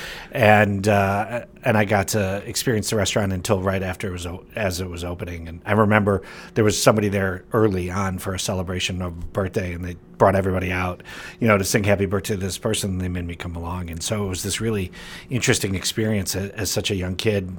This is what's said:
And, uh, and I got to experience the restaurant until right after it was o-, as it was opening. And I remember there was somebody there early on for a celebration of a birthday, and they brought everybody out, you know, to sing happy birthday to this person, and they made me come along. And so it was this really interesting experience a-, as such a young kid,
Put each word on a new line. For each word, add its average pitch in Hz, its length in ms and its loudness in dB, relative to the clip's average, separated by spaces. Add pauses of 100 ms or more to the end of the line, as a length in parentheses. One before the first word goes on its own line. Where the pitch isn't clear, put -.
(320)
And, 104 560 6
uh, 101 580 2 (180)
and 113 140 4
I 107 80 4
got 101 240 2
to 98 280 0 (120)
experience 110 400 -2
the 113 60 -2
restaurant 101 360 0
until 92 300 0
right 95 220 0
after 92 240 -6
it 92 40 -6
was 87 140 -8
o-, 87 180 -10 (120)
as 87 260 -2
it 95 80 -6
was 87 140 -8
opening. 87 440 -8
And 85 200 -14
I 104 60 2
remember 104 500 6 (320)
there 117 80 4
was 104 180 4
somebody 107 280 6
there 95 440 -2
early 95 380 2
on 95 260 -2
for 95 160 -6
a 92 60 -4
celebration 92 640 -4
of 87 100 -6
a 82 140 -10
birthday, 92 460 -2
and 87 120 -8
they 87 120 -8 (200)
brought 98 180 6
everybody 92 360 0
out, 92 320 -4 (360)
you 117 80 2
know, 104 120 6
to 98 40 2
sing 107 200 2
happy 101 240 4
birthday 98 260 -2
to 98 80 -4
this 92 160 -4
person, 107 360 -2
and 92 80 -2
they 90 80 -4
made 87 180 -4
me 85 80 -8
come 85 200 -10
along. 85 360 -8
And 82 100 -8
so 104 240 -2
it 98 40 -4
was 92 120 -6
this 98 180 -4
really 110 320 -2 (380)
interesting 110 460 0
experience 107 600 -2
a-, 98 220 -4
as 98 140 -4
such 101 180 -2
a 104 60 0
young 92 220 -2
kid, 98 420 0